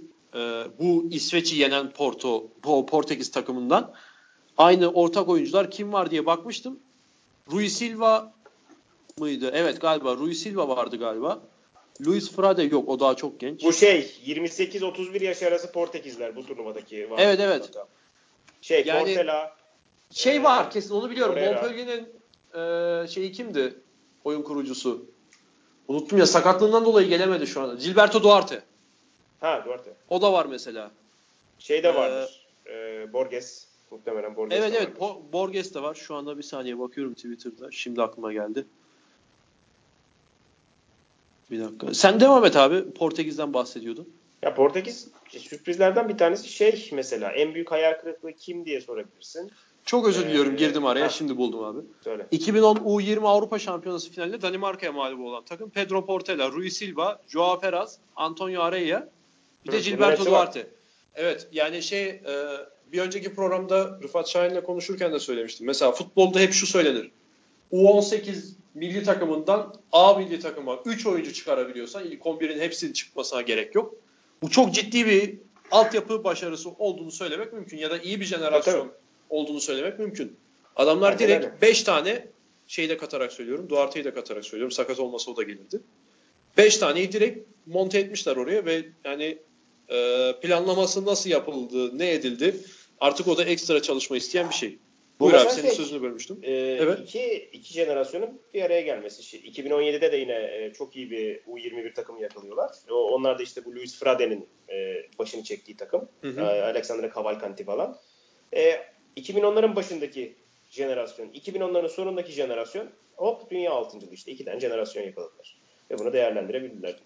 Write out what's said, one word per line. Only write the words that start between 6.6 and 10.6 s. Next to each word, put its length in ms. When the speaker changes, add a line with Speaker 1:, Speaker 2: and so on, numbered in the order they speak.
Speaker 1:
Rui 180
Silva 640
mıydı? 360
Evet 280
galiba 340
Rui 200
Silva 320